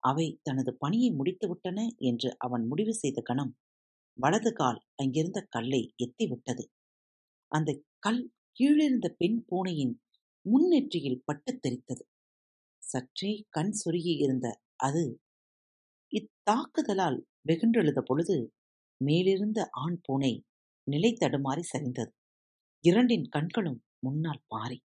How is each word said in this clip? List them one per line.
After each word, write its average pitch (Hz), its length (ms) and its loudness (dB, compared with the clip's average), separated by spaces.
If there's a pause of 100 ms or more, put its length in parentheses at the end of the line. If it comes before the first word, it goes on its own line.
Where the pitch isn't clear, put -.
அவை 151 240 2 (160)
தனது 131 340 -2
பணியை 226 340 2
முடித்துவிட்டன 180 680 -4 (180)
என்று 123 400 0
அவன் 123 300 -4
முடிவு 202 260 -2
செய்த 139 280 -2
கணம், 127 320 -4 (640)
வலது 196 360 2
கால் 127 260 0 (160)
அங்கிருந்த 156 440 0 (100)
கல்லை 123 320 0 (160)
எத்திவிட்டது. 123 640 -4 (880)
அந்த 156 180 2 (300)
கல் 233 220 -2 (300)
கீழிருந்த 277 580 4
பெண் 214 360 0
பூனையின் 170 500 0 (500)
முன்னெற்றியில் 233 800 2
பட்டுத் - 360 -6
தெரித்தது. - 420 -4 (800)
சற்றே 135 480 -6 (180)
கண் 180 240 -2
சொருகி 170 420 -2
இருந்த 131 320 0 (280)
அது 139 280 0 (1080)
இத்தாக்குதலால் 202 1080 -2 (240)
வெகுண்டெழுத 165 580 2
பொழுது, 160 360 0 (640)
மேலிருந்த 190 580 2 (120)
ஆண் 170 300 -4
பூனை 135 320 0 (540)
நிலை 156 260 2
தடுமாறி 139 500 -2
சரிந்தது. 123 480 -6 (720)
இரண்டின் 190 460 4
கண்களும் 151 500 -2 (200)
முன்னால் 147 480 -4
பாரி. 123 400 -8